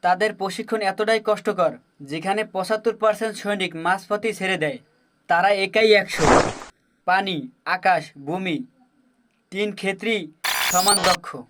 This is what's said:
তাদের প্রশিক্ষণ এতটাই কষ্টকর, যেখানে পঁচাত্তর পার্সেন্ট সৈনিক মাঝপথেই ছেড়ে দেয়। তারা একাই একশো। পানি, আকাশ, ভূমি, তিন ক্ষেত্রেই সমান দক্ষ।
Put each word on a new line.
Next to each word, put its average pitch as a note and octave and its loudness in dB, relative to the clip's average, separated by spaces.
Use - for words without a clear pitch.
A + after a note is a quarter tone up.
তাদের F#3 2
প্রশিক্ষণ G#3+ -4
এতটাই G#3+ 0
কষ্টকর, G3+ 0
যেখানে F#3+ -2
পঁচাত্তর G#3+ -2
পার্সেন্ট G#3+ 0
সৈনিক F#3+ -4
মাঝপথেই G3+ -2
ছেড়ে F#3+ -2
দেয়। D3 -4
তারা F3+ 4
একাই G#3+ 2
একশো। F#3 2
পানি, F#3+ 2
আকাশ, F3+ 2
ভূমি, F3 -4
তিন G3+ -2
ক্ষেত্রেই G3 -2
সমান G3 2
দক্ষ। - 0